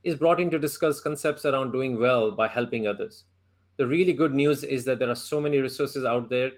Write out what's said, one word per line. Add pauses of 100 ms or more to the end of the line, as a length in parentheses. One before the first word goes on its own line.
is
brought
in
to
discuss
concepts
around
doing
well
by
helping
others. (520)
The
really
good
news
is
that
there
are
so
many
resources
out
there